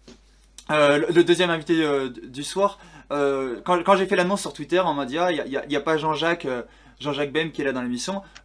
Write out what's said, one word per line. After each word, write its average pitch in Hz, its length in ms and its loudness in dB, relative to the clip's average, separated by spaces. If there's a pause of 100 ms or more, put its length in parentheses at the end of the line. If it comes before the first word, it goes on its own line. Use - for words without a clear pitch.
(720)
Euh, 147 260 6
le, 156 160 0
le 170 120 8
deuxième 175 240 4
invité, 160 340 0
euh, 139 240 0
d-, 120 140 -14
du 131 200 -12
soir, 196 380 -2 (320)
euh, 135 540 -2
quand, 175 180 2
quand 196 140 6
j'ai 190 80 2
fait 202 100 0
l'annonce 190 240 2
sur - 140 -8
Twitter, 156 320 0
on 160 80 0
m'a 143 120 -4
dit, 131 120 -6
ah, 180 120 2
y 151 120 -2
a, - 40 -6
y 131 120 -4
a, - 80 -6
y 147 100 -4
a 147 60 -2
pas 160 160 2
Jean-Jacques, 156 480 -2
euh, 127 180 -4 (380)
Jean-Jacques 143 320 -4
Bem 156 180 -2
qui 156 100 -6
est 139 40 -2
là 135 80 0
dans 127 80 -4
l'émission. 123 400 -6 (240)